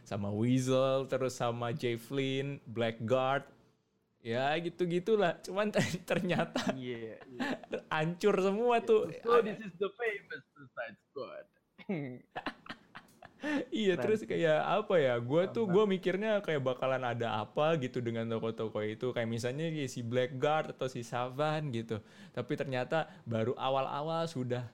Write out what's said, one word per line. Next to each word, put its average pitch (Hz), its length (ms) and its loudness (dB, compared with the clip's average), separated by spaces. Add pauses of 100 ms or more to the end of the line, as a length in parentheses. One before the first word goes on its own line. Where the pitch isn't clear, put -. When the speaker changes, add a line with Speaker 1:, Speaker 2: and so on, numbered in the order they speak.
Speaker 1:
sama 101 260 -6
Weasel, 131 760 2
terus 127 260 0
sama 117 380 -2
Jay 120 240 -2
Flynn, 135 720 -4
Blackguard. 120 840 0 (720)
Ya, 127 380 0
gitu-gitulah. 175 840 2
Cuman 202 320 -2
<laughs> - 20 -6
ter-, 175 300 0
ternyata 175 560 0 (140)
Speaker 2:
Iya, 117 420 -8 (100)
iya. 127 140 -12 (500)
Speaker 1:
hancur 175 480 2
semua 214 420 4
tuh. 226 280 4 (100)
Speaker 2:
So, 233 220 4
this 214 180 0
is 214 200 -12
the 196 160 -2
famous 196 560 -6
Suicide 123 560 -12
Squad. 104 420 -10 (320)
<laughs> 143 400 -6 (1500)
Speaker 1:
Iya, 202 300 2
Speaker 2:
Keren. 127 60 -2
Speaker 1:
terus 214 180 2
kayak, 170 400 2
apa 190 340 2
ya, 127 220 4
gua 131 260 2
tuh, 226 220 0
Speaker 2:
Keren. 180 60 0
Speaker 1:
gua 208 120 8
mikirnya 190 540 0
kayak 156 260 -2
bakalan 131 380 0
ada 117 400 0
apa 151 320 2
gitu 127 240 -2
dengan 117 260 -2
tokoh-tokoh 113 560 -2
itu. 110 300 -2
Kayak 117 180 0
misalnya 123 380 -2 (180)
si 127 140 -6
Blackguard 127 720 0
atau - 160 -4
si 127 160 -6
Savan 135 640 -2
gitu. 113 300 -4 (320)
Tapi 123 220 -4
ternyata 135 500 -2 (180)
baru 113 320 0
awal-awal 139 720 0
sudah 123 380 -4 (100)